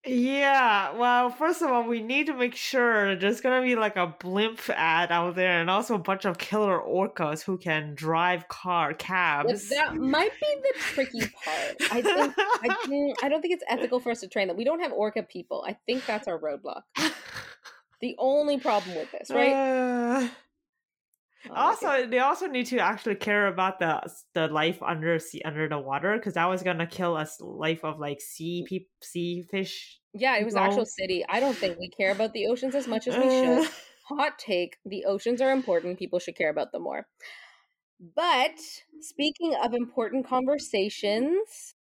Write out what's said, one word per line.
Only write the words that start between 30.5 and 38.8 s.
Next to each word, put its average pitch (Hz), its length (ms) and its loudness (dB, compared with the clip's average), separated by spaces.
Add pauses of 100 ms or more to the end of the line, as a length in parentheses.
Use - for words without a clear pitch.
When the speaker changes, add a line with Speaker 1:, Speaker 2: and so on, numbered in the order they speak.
Speaker 1:
people. 196 140 4
Speaker 2:
actual 202 180 2
city. 185 420 -4
I 208 120 0
don't 262 180 2
think 175 220 -2
we 180 100 -10
care 196 220 0
about 214 220 0
the 202 120 -2
oceans 247 300 -2
as 262 120 -2
much 233 200 -2
as 240 100 0
we 254 60 4
Speaker 1:
Uh. 262 400 4
Speaker 2:
should. 311 80 -2 (380)
Hot 294 280 -2
take, 180 480 -2
the 190 200 -8
oceans 226 360 -2
are 262 100 4
important. 180 460 0
People 180 220 -2
should 170 160 -8
care 156 160 0
about 156 200 -2
them 170 120 -8
more. - 240 -8 (920)
But 294 600 2 (400)